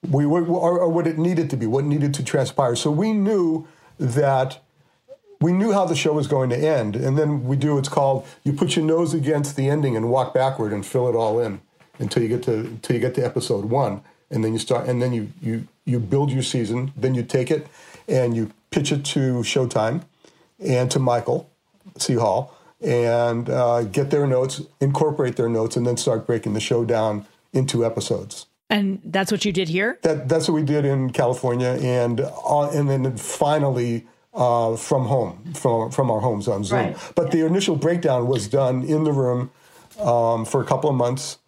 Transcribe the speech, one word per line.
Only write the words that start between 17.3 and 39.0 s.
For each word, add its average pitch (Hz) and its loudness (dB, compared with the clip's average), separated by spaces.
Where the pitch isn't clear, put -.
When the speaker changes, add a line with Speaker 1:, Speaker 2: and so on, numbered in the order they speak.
Speaker 1:
it 147 0
and 123 2
you 110 -2
pitch 143 0
it 143 0
to 131 0
Showtime 120 0
and 127 2
to - 2
Michael 123 0
C. - 0
Hall, 113 0
and, 120 2
uh, 120 2
get 135 -2
their 143 2
notes, 131 0
incorporate 139 0
their 117 0
notes, 113 0
and 120 0
then 123 0
start 113 -2
breaking 110 -2
the 107 -2
show 117 0
down 110 0
into 131 2
episodes. 101 -4
Speaker 2:
And 196 0
that's 190 -2
what 208 -2
you 208 0
did 175 0
here? 196 -2
Speaker 1:
That, 147 0
that's 160 2
what 165 2
we 151 2
did 147 2
in 135 0
California, 123 0
and, 123 0
uh, 147 0
and 143 0
then 131 0
finally, 127 0
uh, 120 2
from 131 0
home, 110 -2
from, 117 0
from 131 0
our 107 2
homes 110 0
on 104 -2
Zoom. 110 0
Speaker 2:
Right. - -4
Speaker 1:
But 156 2
the 160 2
initial 185 2
breakdown 156 0
was 117 -2
done 127 0
in 160 0